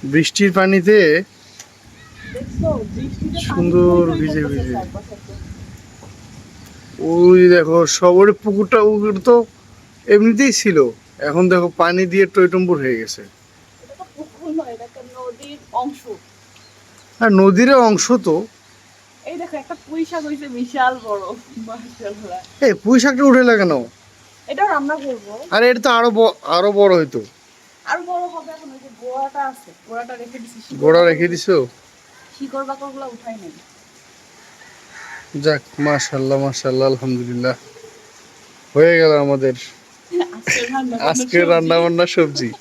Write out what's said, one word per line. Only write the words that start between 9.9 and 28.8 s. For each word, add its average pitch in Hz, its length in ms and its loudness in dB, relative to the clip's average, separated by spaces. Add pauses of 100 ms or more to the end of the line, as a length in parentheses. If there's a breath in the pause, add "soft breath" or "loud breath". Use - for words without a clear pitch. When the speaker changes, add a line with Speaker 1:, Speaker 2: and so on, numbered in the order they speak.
Speaker 1:
এমনিতেই 226 540 4
ছিল, 180 180 2 (500)
এখন 170 240 0
দেখো 175 160 2 (120)
পানি 175 220 2 (100)
দিয়ে 196 120 2 (100)
টইটুম্বুর 180 500 2
হয়ে 127 160 -2
গেছে। 107 220 -12 (600)
Speaker 2:
এটা 254 180 -20
তো 370 40 -16 (120)
পুকুর 302 420 -16
নয়, 254 160 -8
এটা 226 140 -18
একটা 262 140 -20 (160)
নদীর 254 400 -16 (240)
অংশ। 269 180 -10 (1160)
Speaker 1:
হ্যাঁ, 226 140 2 (100)
নদীর 196 280 4 (180)
অংশ 208 180 0 (220)
তো। 156 80 0 (960)
Speaker 2:
এই 349 100 -14
দেখো, 349 220 -12
একটা 339 120 -14 (100)
পুঁই 320 260 -8
শাক 320 180 -8
হইছে 294 180 -10 (120)
বিশাল 254 360 -2 (120)
বড়, 202 180 -6 (440)
মাশাআল্লাহ। 208 720 -14 (260)
Speaker 1:
এই 220 60 4 (100)
পুঁই 240 200 4
শাকটা 269 280 0
উঠে 254 180 6
লাগে 226 140 4
কেন? 170 120 0 (720)
Speaker 2:
এটাও 381 260 -2
রান্না 294 300 -4
করবো। 214 280 -10 (220)
Speaker 1:
আরে, 226 160 4
এটা 240 160 0
তো 262 120 2
আরো 240 180 2
ব-, 226 200 4 (200)
আরো 196 140 2 (100)
বড় 196 200 6
হইতো। 131 200 -4 (720)
Speaker 2:
আরো 339 200 -4
বড় 359 140 -6 (100)
হবে 320 220 -14
এখন, 320 180 -20
ওই 262 100 -20